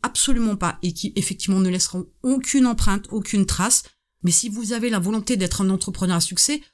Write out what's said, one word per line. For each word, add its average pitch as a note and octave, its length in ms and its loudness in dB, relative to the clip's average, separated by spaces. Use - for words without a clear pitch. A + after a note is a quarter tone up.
absolument A3+ 540 2
pas F3+ 260 -2
et F3 100 -2
qui, - 240 -6
effectivement, F#3+ 420 -2
ne F#3 120 2
laisseront F3+ 360 -2
aucune C4 440 2
empreinte, G#3 440 2
aucune G3+ 360 0
trace. - 380 0
Mais F3 80 2
si G#3+ 200 0
vous A3 240 -4
avez A#3 160 0
la A3 80 0
volonté G#3+ 400 0
d'être F#3 240 -2
un F#3+ 80 2
entrepreneur F#3 480 0
à - 20 2
succès, D4 400 0